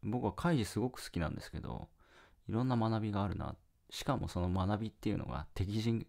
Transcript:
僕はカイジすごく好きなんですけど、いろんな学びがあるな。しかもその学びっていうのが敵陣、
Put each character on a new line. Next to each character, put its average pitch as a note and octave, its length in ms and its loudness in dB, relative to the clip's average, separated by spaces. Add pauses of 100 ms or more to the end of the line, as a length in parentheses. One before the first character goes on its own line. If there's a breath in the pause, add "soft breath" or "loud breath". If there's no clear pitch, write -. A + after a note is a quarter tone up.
僕 G#2+ 240 -2
は G2 80 2
カ F3 200 2
イ D3+ 40 6
ジ G#2+ 80 4
す - 140 -2
ご B2 100 2
く - 140 -12
好 - 60 -12
き - 100 -2
な D#2+ 80 2
ん D2 80 -4
で - 60 -8
す - 100 -12
け - 80 -6
ど、 - 300 -8 (580 loud breath)
い - 40 -4
ろ A2+ 120 2
ん C3 40 2
な B2+ 80 4
学 A2+ 280 2
び G#2+ 80 0
が G2+ 120 2
あ G2+ 40 2
る - 80 -2
な。 C#2+ 200 -6 (360)
し - 140 -6
か C3 120 2
も F2 120 -2
そ - 100 -2
の F2+ 100 2
学 F#2+ 340 2
び A2 40 -4
っ G2+ 40 -6
て - 180 -2
い G2+ 40 2
う - 40 0
の - 80 -4
が - 280 -6
敵 G2+ 280 0
陣、 A2+ 280 2